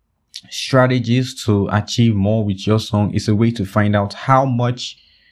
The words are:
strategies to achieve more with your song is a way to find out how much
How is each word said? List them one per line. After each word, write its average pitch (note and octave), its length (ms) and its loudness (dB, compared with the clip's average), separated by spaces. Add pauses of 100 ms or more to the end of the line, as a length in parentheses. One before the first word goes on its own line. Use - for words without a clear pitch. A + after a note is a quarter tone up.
(500)
strategies B2+ 960 0
to G2+ 260 2
achieve G#2+ 440 0
more G#2 300 0
with G2 220 -6
your A2 120 2
song G#2 340 0
is G2 140 0
a G#2+ 80 2
way A2+ 160 2
to A#2 140 -4
find G#2 300 0
out G2+ 180 -2
how C3+ 320 2
much B2 520 -4 (340)